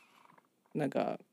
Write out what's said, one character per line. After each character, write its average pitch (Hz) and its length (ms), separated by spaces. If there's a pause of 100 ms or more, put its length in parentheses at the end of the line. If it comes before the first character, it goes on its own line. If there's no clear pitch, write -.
(720)
う、 - 40
な 139 100
ん - 20
か、 - 300 (140)